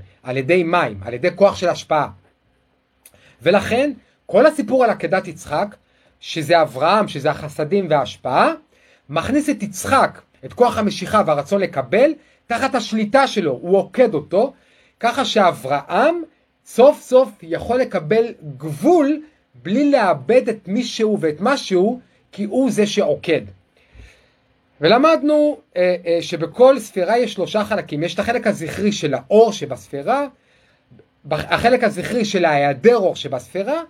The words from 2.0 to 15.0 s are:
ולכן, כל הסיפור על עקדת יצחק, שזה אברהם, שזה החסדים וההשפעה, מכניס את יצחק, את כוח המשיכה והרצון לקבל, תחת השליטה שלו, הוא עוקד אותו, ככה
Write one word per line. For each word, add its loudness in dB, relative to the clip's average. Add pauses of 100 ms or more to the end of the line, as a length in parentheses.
ולכן, 0 (340)
כל 4
הסיפור 2
על 4
עקדת -4
יצחק, -6 (440)
שזה 0
אברהם, 0
שזה -4
החסדים -4
וההשפעה, 0 (560)
מכניס -2
את -4
יצחק, 0 (240)
את -16
כוח 2
המשיכה 0
והרצון 0
לקבל, 0 (340)
תחת -2
השליטה 2
שלו, -2
הוא 0
עוקד 0
אותו, -2 (460)
ככה -2